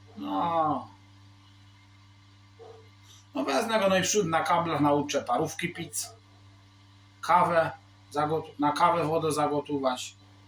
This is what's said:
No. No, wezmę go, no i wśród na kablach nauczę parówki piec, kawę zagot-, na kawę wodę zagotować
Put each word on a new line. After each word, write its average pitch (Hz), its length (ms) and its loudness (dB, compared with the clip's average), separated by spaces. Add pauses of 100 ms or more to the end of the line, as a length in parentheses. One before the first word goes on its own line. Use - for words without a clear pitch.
(180)
No. 143 680 -2 (2500)
No, 277 80 -2
wezmę 226 360 0
go, 196 100 4
no 190 80 6
i 180 60 2
wśród 208 240 2
na 160 160 2
kablach 165 380 0
nauczę 143 400 2
parówki 143 480 -2
piec, - 440 -8 (1080)
kawę 170 500 4 (400)
zagot-, 151 480 -4
na 143 120 2
kawę 170 320 2
wodę 160 280 0
zagotować 143 840 -2 (320)